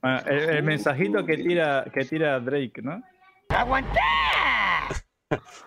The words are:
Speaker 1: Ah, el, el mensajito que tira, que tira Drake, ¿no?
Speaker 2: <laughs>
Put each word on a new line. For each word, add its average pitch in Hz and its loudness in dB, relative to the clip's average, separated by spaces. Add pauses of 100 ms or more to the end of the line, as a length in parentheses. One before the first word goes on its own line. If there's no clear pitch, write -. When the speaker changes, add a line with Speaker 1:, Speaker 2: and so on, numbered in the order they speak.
Speaker 1:
Ah, 127 2
el, 143 2 (120)
el 151 2
mensajito 156 0
que 156 0
tira, 156 2
que - 0
tira 147 0
Drake, 127 -4
¿no? 160 -6 (480)
Speaker 2:
<laughs> 214 0 (240)